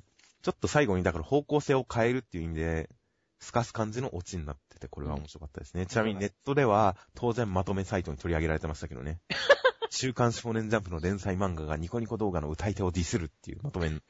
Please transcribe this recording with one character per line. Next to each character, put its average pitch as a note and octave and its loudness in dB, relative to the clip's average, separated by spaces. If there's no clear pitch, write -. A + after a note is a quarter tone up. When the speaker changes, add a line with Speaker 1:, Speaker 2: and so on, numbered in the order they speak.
Speaker 1:
<laughs> - -20
ち - -6
ょ - 2
っ - -8
と G2+ 0
最 D3 4
後 F#2+ 4
に F2+ 2
だ F#2 4
か E2+ -2
ら D#2+ -6
方 C#3+ 2
向 D3 2
性 C#3+ 2
を C3 2
変 A#2 2
え B2+ 2
る C3 0
っ B2 -6
て - -10
い - -2
う E2 -2
意 E2 -2
味 E2 -4
で、 D#2+ -2
透 - -18
か A#2 2
す - -10
感 A2 -2
じ A#2 -6
の C3+ -6
オ F2+ -6
チ - -10
に D#2 -6
な C#2+ -6
っ C#2 -14
て - -20
て、 D2+ -14
こ - -12
れ C#2+ -6
は D2+ -2
面 D2 -8
白 - -18
か D2+ -14
っ - -16
た - -14
で - -12
す - -14
ね。 F2 -2
Speaker 2:
う - -2
ん。 - -4
Speaker 1:
ち - -2
な A2+ 6
み G#2+ 2
に F#2+ -6
ネ G2+ 0
ッ G2 -4
ト C#3 0
で C#3+ 6
は、 G2+ 6
当 A#2+ 0
然 A2 0
ま F#2 2
と G2 -2
め F#2+ -2
サ G2+ -2
イ F2 0
ト D#2+ -6
に C#2+ -8
取 E2+ -2
り D#2+ 2
上 D#2 2
げ D#2+ 2
ら D#2 2
れ D2+ 0
て E2 -4
ま D2+ -4
し - -12
た - -8
け - -14
ど B1 -10
ね。 D2+ -6
<laughs> - 2
週 B2+ -2
刊 A#2+ 4
少 A#2 -6
年 A2 -2
ジ A2+ 4
ャ G#2+ 2
ン - -4
プ F2 -10
の E2 -4
連 F#2+ 0
載 F#2 -2
漫 F#2+ 0
画 D#2 -4
が D2+ -2
ニ E2+ -4
コ A#2+ -4
ニ A2+ -4
コ A2+ -4
動 G2+ 0
画 E2+ 0
の D2+ -2
歌 D#2 -2
い G2 0
手 G2 -4
を F2+ 2
デ F2 0
ィ - 0
ス - -2
る E2 -6
っ - -6
て - -18
い - -10
う - -14
ま D3 -6
と F#2 -4
め E2 0
に D#2 -4